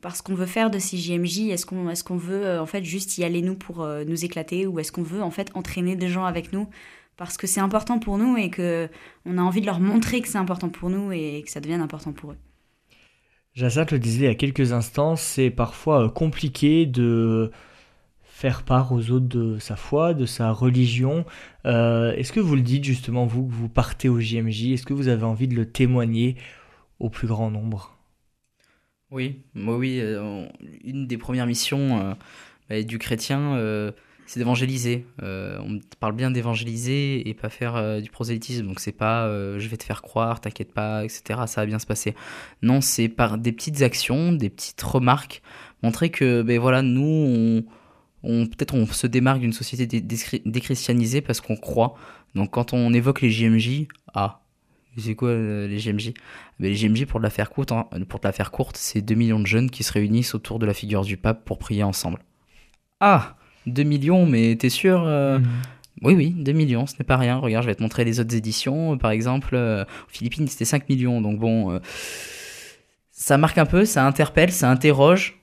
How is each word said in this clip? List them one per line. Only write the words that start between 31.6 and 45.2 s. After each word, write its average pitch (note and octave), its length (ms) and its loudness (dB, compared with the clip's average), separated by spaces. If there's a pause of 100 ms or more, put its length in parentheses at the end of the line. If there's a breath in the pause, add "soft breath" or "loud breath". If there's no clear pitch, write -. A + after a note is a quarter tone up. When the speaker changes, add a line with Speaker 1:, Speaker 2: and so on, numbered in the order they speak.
Speaker 3:
euh, F#2+ 140 -4 (560 loud breath)
bah, G#2+ 120 -2
du A2+ 160 -6
chrétien, C#3 580 -2
euh, G#2+ 340 -2 (340 soft breath)
c'est - 140 -12
d'évangéliser. B2 640 0 (200)
Euh, F#2+ 420 -8
on G#2 140 -6 (180)
parle G#2+ 160 -2
bien B2+ 160 0
d'évangéliser A#2+ 960 -2
et A2 60 -6
pas - 140 -10
faire, A#2+ 260 -6
euh, G#2+ 260 -2
du G#2+ 80 -10
prosélytisme. A#2 560 -6
Donc F#2+ 140 -8
c'est - 140 -8
pas, A2+ 340 0
euh, « G2+ 320 -4
je G#2 80 -6
vais A2 100 -8
te - 60 -12
faire - 200 -8
croire, A2+ 380 -2
t'inquiète - 320 -10
pas, G#2+ 320 -4
et A2 40 -6
cetera, A2+ 400 -6
ça A2 140 -4
va G#2+ 40 0
bien G#2+ 140 -2
se - 60 -14
passer ». G#2+ 280 -4 (480 loud breath)
Non, B2+ 180 4
c'est A#2+ 280 0
par A2+ 280 0
des A#2 140 0
petites C#3 320 -2
actions, B2+ 500 2
des B2+ 160 0
petites - 320 -12
remarques, B2+ 600 0 (400 loud breath)